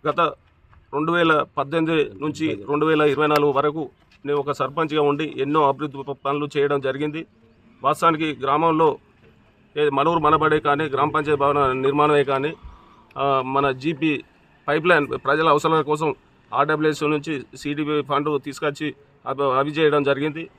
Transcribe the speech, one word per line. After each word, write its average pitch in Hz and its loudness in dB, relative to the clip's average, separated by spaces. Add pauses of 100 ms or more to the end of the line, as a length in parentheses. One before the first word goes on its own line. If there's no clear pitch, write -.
గత - -2 (720)
రెండు 156 0
వేల 165 4 (260)
పద్దెనిమిది 156 0 (200)
నుంచి 156 -4 (240)
రెండు 147 0
వేల 151 4 (100)
ఇరవై 147 0
నాలుగు 147 2
వరకు 151 -2 (440)
నేను 147 -2
ఒక 143 -4
సర్పంచ్గా 147 -2
ఉండి 147 -2 (180)
ఎన్నో 151 2 (100)
అభివృద్ధి 135 -6
ప-, 139 -8
పనులు 147 -2 (100)
చేయడం 143 0
జరిగింది. 147 -4 (640)
వాస్తవానికి 156 0 (140)
గ్రామంలో 156 2 (920)
ఏ 151 4 (140)
మనూరు 165 2
మనబడే 151 4
కానీ, 147 2 (100)
గ్రామ 143 0
పంచాయతీ 147 0
భవన 143 2 (260)
నిర్మాణమే 147 2
కానీ, 139 -2 (680)
ఆ, - 0 (320)
మన 139 2 (140)
జీపీ 156 -2 (560)
పైప్‌లైన్ 151 2 (200)
ప్రజల 156 2
అవసరాల 160 2 (100)
కోసం 151 -2 (500)
ఆర్డబ్ల్యూఎస్ 151 0 (100)
నుంచి 151 -4 (280)
సీడీపీ 147 -4 (140)
ఫండ్ 147 0 (160)
తీసుకొచ్చి 147 -6 (420)
అవి, 139 -2 (160)
అవి 143 -2
చేయడం 151 4
జరిగింది. 151 -2 (140)